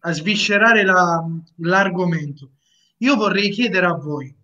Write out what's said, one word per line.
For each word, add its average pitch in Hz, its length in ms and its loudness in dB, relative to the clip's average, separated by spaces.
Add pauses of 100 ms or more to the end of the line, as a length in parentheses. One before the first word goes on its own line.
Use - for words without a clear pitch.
a 170 120 -6
sviscerare 208 720 2
la, 180 380 2 (340)
l'argomento, 170 920 -2 (480)
io 269 180 2
vorrei 202 340 0
chiedere 202 360 0
a 170 80 2
voi 147 500 -8